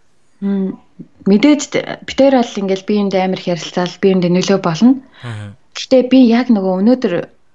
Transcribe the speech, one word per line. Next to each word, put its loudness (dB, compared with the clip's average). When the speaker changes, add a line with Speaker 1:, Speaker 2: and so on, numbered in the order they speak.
Speaker 1:
Мм, -4
мэдээж 2
т-, -6
битээр 2
бол -8
ингээл -4
би -4
юунд -2
амар -2
их -12
ярилцаал, -6
би 4
юунд 0
нөлөө 0
болно. 2
Speaker 2:
Мгм. -14
Speaker 1:
Гэхдээ 2
би 4
яг 2
нөгөө 0
өнөөдөр 0